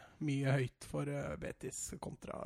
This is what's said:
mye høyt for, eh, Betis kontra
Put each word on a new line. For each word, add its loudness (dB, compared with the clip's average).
mye 6
høyt 0
for, 0
eh, -2
Betis -6
kontra -6